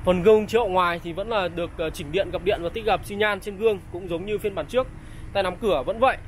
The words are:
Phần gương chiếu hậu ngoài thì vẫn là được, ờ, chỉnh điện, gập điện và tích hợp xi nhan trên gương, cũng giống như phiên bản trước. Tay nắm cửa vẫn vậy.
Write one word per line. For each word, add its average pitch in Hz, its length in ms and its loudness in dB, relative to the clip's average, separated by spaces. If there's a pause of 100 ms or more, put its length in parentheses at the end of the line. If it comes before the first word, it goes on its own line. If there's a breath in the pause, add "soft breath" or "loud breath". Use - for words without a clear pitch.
Phần 180 180 2
gương 214 240 8
chiếu 220 140 2
hậu 208 100 0
ngoài 175 340 2
thì 170 80 -6
vẫn 196 160 -6
là 196 200 0
được, 170 300 -4
ờ, 160 120 -2
chỉnh 147 220 -8
điện, 180 180 0
gập 170 140 -6
điện 175 180 2
và 170 60 -2
tích 220 180 -4
hợp 190 180 2
xi 208 100 -8
nhan 202 260 0
trên 202 160 -10
gương, 208 220 2 (140)
cũng 175 160 -8
giống 170 180 -4
như 208 120 -2
phiên 202 160 -4
bản 156 120 -4
trước. 254 200 0 (460 loud breath)
Tay 196 100 2
nắm 180 140 -2
cửa 175 300 2
vẫn 208 120 -2
vậy. 247 180 4 (120)